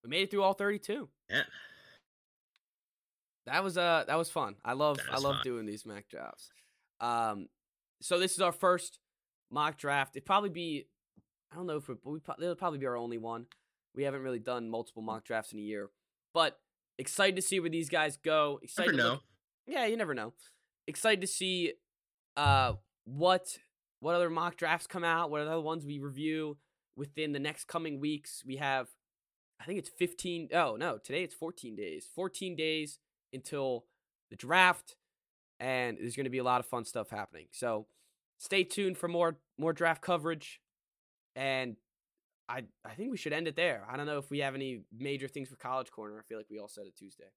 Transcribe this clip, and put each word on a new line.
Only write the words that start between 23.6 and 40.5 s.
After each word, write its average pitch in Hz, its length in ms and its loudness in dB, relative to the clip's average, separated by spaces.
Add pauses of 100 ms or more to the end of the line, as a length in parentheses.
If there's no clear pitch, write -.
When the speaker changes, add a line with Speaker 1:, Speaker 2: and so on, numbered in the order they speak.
Speaker 1:
what 165 160 0
other 175 160 4
mock 170 260 0
drafts 170 300 0
come 175 180 -4
out, 165 260 2
what 151 100 0
other 160 200 0
ones 156 240 -4
we 143 140 -6
review 147 600 -4 (380)
within 147 360 -4
the 143 80 -2
next 147 240 -4
coming 160 340 -4
weeks. 147 480 -4
We 135 100 -6
have, 135 320 0 (720)
I - 40 -16
think 185 160 -4
it's - 80 -14
fifteen, 175 680 -2
oh, 143 240 4
no, 139 200 -2
today 165 260 -4
it's - 100 -10
fourteen - 400 -10
days. 92 400 -8
Fourteen 185 400 -6
days 156 460 -2 (340)
until 131 520 -4 (420)
the - 80 -18
draft, 180 600 4 (640)
and 123 400 0
there's 117 180 -6
gonna 135 120 -2
be 127 100 -2
a 123 60 0
lot 123 160 4
of 120 60 -6
fun 120 180 -4
stuff 107 240 -4
happening. 95 420 -10
So 113 360 -2 (520)
stay 196 240 2
tuned 190 360 0
for 170 100 -2
more, 170 300 2 (180)
more 160 160 0
draft 165 300 0
coverage, 165 580 -2 (760)